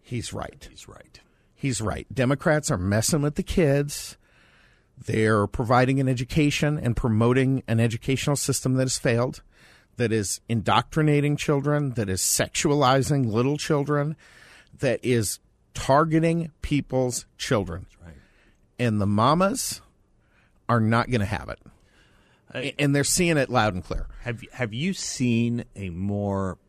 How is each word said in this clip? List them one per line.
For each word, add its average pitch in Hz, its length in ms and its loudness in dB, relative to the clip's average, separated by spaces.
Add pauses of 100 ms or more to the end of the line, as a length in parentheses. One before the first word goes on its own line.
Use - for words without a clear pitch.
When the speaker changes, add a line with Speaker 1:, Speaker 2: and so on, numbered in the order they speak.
Speaker 1:
He's - 320 -10
right. - 360 -12
Speaker 2:
He's - 180 -20
right. - 320 -20 (340)
Speaker 1:
He's 123 280 -4
right. 92 320 -4
Democrats 143 580 0
are 113 60 0
messing 104 440 0
with 147 140 -2
the - 80 -2
kids. 147 760 0 (800)
They're 107 500 2
providing 127 520 2
an 135 80 0
education 147 680 0
and 120 180 0
promoting 127 720 2
an 113 120 2
educational 123 560 0
system 131 400 -2
that 131 80 2
has 131 160 -2
failed, 123 420 0 (560)
that 117 140 0
is 107 360 -2
indoctrinating 143 880 2
children, 147 540 0
that 110 180 -2
is 95 120 -2
sexualizing 139 1120 2
little 127 260 2
children, 147 580 -2 (640)
that 123 240 0
is 113 360 0 (340)
targeting 160 800 2 (100)
people's 131 640 -2 (120)
children. 90 520 -2
Speaker 2:
That's - 200 -20
right. 71 80 -20 (640)
Speaker 1:
And 113 220 0
the 98 60 0
mamas 151 720 0 (840)
are 117 120 2
not 113 300 2
gonna 113 160 0
have 95 240 -6
it. 58 100 -10 (960)
Speaker 2:
Uh, 127 60 -8
Speaker 1:
A-, 131 200 -8
and 143 160 2
they're 139 80 2
seeing 170 340 2
it 135 120 2
loud 107 240 2
and 90 100 -6
clear. - 240 -6 (160)
Speaker 2:
Have, 120 200 -8 (100)
have 110 200 -4
you 165 200 -4
seen 120 720 0 (100)
a 98 140 -8
more 98 680 -4 (120)